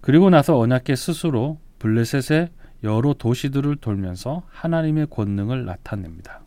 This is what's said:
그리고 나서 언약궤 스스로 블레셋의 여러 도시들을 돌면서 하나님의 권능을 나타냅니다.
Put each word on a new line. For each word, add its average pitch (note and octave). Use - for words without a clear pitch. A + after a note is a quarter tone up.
그리고 E3+
나서 D#3
언약궤 B2+
스스로 D3+
블레셋의 C3+
여러 A2+
도시들을 C#3
돌면서 G2+
하나님의 D#3+
권능을 G#2+
나타냅니다. F2+